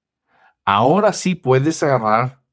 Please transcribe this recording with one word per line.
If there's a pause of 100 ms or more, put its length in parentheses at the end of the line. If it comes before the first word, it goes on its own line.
(640)
ahora
sí
puedes
agarrar